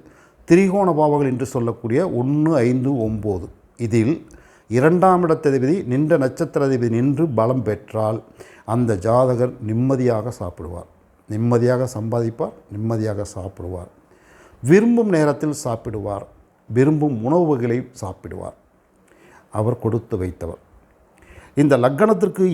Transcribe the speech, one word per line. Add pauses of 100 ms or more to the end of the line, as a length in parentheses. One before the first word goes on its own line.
(480)
திரிகோண
பாவங்கள்
என்று
சொல்லக்கூடிய (200)
ஒண்ணு, (140)
ஐந்து, (140)
ஒன்பது. (380)
இதில் (560)
இரண்டாம்
இடத்ததிபதி (160)
நின்ற
நட்சத்திர
அதிபதி
நின்று (140)
பலம்
பெற்றால், (560)
அந்த
ஜாதகர் (140)
நிம்மதியாக
சாப்பிடுவார், (380)
நிம்மதியாக
சம்பாதிப்பார், (220)
நிம்மதியாக
சாப்பிடுவார், (760)
விரும்பும்
நேரத்தில்
சாப்பிடுவார், (420)
விரும்பும் (120)
உணவு
வகைகளை (220)
சாப்பிடுவார். (1080)
அவர்
கொடுத்து
வைத்தவர். (1000)
இந்த
லக்னத்திற்கு (100)